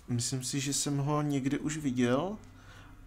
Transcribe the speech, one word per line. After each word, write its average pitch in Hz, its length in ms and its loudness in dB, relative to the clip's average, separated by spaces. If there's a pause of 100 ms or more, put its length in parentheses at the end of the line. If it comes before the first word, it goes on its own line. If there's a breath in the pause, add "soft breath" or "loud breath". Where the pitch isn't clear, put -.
Myslím 123 360 -2
si, 139 160 -2
že 139 140 -2
jsem 143 240 0
ho 147 240 2
někde 143 380 0
už 151 180 -2
viděl 135 600 2 (680 loud breath)